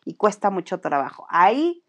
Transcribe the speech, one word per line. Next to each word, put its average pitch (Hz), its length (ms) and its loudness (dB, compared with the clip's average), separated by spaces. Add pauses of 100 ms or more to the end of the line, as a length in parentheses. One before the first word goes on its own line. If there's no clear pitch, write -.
y 165 120 -12
cuesta 208 340 0
mucho 180 320 -6
trabajo. 143 480 -4
Ahí, 254 600 2